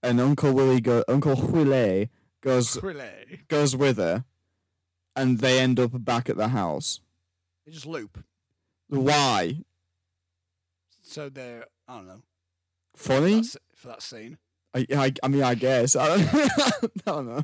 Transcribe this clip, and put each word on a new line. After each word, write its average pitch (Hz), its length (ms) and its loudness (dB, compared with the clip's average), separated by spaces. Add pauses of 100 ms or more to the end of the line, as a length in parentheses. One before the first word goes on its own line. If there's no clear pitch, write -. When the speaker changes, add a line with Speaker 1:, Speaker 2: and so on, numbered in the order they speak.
Speaker 1:
And 120 180 2
Uncle 139 320 2
Willie 131 280 4
go-, 120 260 2
Uncle 139 280 2
Willie 123 760 2 (320)
goes 127 400 0
Speaker 2:
Willie. 147 680 -14
Speaker 1:
goes 147 280 0
with 135 220 2
her, 92 260 0 (920)
and 127 240 2
they 127 200 4
end 127 200 2
up 123 120 2 (140)
back 120 240 -2
at - 80 -2
the 107 120 0
house. 90 500 -4 (680)
Speaker 2:
They 151 60 -20
just 151 140 -18
loop. 143 380 -12 (640)
Speaker 1:
Why? 135 720 0 (1400)
Speaker 2:
So 147 280 -14
they're, 123 360 -16 (220)
I 127 100 -18
don't 95 100 -18
know. 95 140 -20 (760)
Speaker 1:
Funny? 151 400 2
Speaker 2:
That's 226 220 -2 (180)
for - 140 -20
that 117 120 -18
scene. 117 360 -18 (360)
Speaker 1:
I, 127 120 -4 (100)
I, 135 180 2 (100)
I 131 40 -2
mean, 139 160 2
I 123 120 2
guess. 127 400 2
I 156 220 2
don't, 160 160 2
<laughs> - 0 -
I 285 540 2 (180)
don't 147 220 -4
know. 123 160 -6